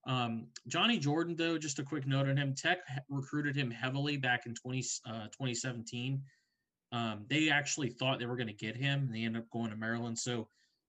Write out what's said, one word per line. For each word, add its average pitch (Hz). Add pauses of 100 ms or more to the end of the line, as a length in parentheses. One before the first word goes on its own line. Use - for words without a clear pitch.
Um, 120 (180)
Johnny 190
Jordan, 160
though, 165
just 151
a 147
quick 139
note 139
on 135
him. 139
Tech 170 (100)
he-, 135
recruited 139
him 139
heavily 135
back 123
in 117
twenty, 127 (240)
uh, 110
twenty 127
seventeen. 123 (680)
Um, 110
they 156
actually 143
thought 131
they 120
were 123
gonna 117
get 110
him, 139
and 113
they 113
ended 113
up -
going 117
to 107
Maryland. 117
So 120 (400)